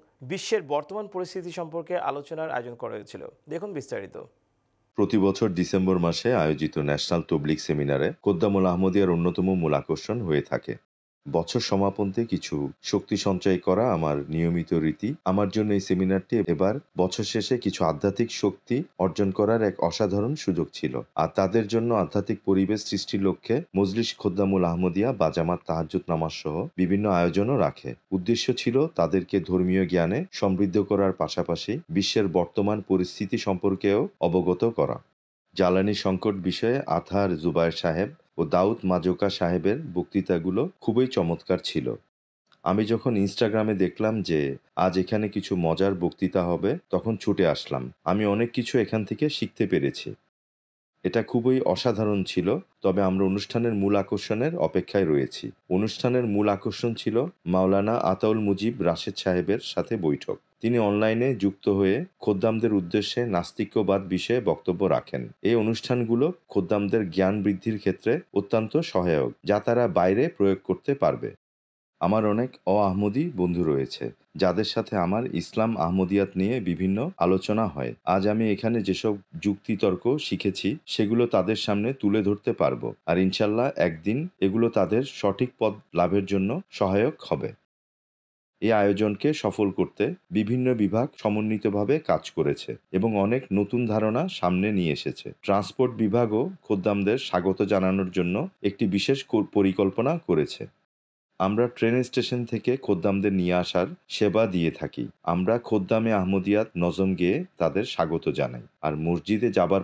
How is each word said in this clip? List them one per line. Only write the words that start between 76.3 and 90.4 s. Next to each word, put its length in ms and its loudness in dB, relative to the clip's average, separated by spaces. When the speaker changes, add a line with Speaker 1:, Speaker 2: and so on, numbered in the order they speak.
Speaker 2:
নিয়ে 240 0
বিভিন্ন 580 -2
আলোচনা 480 2
হয়। 280 -6
আজ 220 2
আমি 260 2
এখানে 280 -2
যেসব 320 0
যুক্তিতর্ক 760 0
শিখেছি, 680 -4
সেগুলো 420 2
তাদের 280 2
সামনে 380 -2
তুলে 280 2
ধরতে 320 0
পারবো, 400 -2
আর 120 2
ইনশাল্লাহ 580 2
একদিন 520 -2
এগুলো 300 2
তাদের 340 2
সঠিক 460 -2
পথ 140 2
লাভের 300 2
জন্য 360 0
সহায়ক 460 2
হবে। 220 -2
এই 100 2
আয়োজনকে 640 4
সফল 380 0
করতে 420 0
বিভিন্ন 420 0